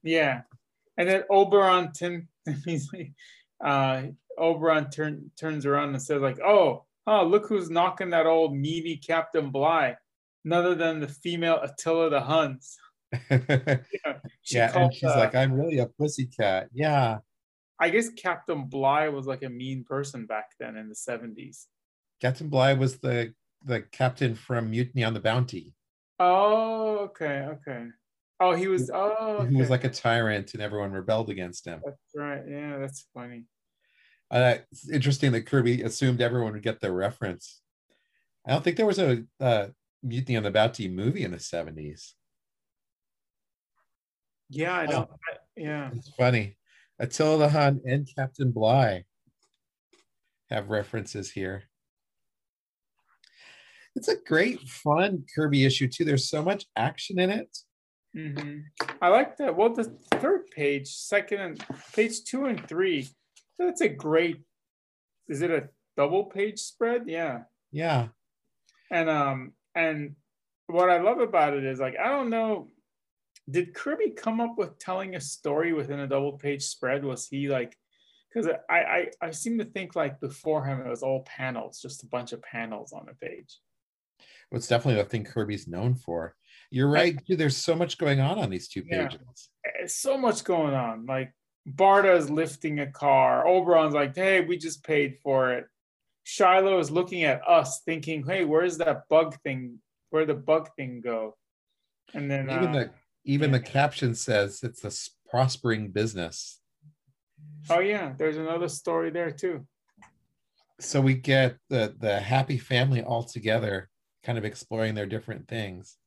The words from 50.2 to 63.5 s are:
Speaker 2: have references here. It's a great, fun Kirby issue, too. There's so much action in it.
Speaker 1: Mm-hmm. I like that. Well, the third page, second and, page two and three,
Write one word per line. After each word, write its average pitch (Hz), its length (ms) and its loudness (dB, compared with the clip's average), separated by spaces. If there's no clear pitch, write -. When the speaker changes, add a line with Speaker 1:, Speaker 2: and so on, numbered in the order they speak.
Speaker 2:
have 104 200 -4
references 104 600 -6
here. 98 320 -8
It's - 120 -6
a 440 100 0
great, 185 440 0
fun 156 640 0
Kirby 143 300 4
issue, 131 220 2
too. 165 160 -4
There's 143 260 0
so 151 120 -2
much 196 240 -2
action 147 440 -2
in 185 100 4
it. - 280 -6
Speaker 1:
Mm-hmm. 147 420 -10
I 175 60 4
like 247 300 4
that. 226 180 -2
Well, 226 180 4
the 226 220 -4
third 359 320 0
page, 143 380 -2
second 202 520 -4
and, 175 240 -10
page 226 300 0
two 269 220 -6
and 240 220 -4
three, 160 420 -2